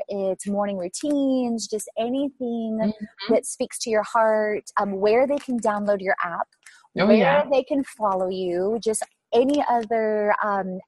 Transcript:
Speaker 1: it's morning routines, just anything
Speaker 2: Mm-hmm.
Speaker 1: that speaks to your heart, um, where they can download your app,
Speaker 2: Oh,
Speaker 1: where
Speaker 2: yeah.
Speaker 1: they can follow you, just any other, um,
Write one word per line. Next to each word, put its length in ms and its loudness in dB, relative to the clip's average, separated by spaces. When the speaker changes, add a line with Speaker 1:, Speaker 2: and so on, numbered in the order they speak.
Speaker 1:
it's 400 -4
morning 300 -2
routines, 880 0
just 300 -6
anything 840 -4
Speaker 2:
Mm-hmm. 520 -2
Speaker 1:
that 120 2
speaks 340 -8
to 100 -6
your 140 2
heart, 600 2
um, 160 -2
where 340 4
they 120 0
can 200 -4
download 400 0
your 240 -2
app, 240 -4
Speaker 2:
Oh, 100 4
Speaker 1:
where 100 8
Speaker 2:
yeah. 340 4
Speaker 1:
they 120 4
can 200 0
follow 460 -2
you, 520 -2
just 220 -2
any 340 4
other, 760 0
um, 440 -2